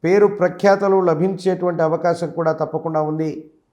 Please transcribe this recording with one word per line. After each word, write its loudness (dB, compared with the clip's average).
పేరు 4
ప్రఖ్యాతలు 2
లభించేటువంటి 0
అవకాశం 0
కూడా -2
తప్పకుండా -4
ఉంది. -6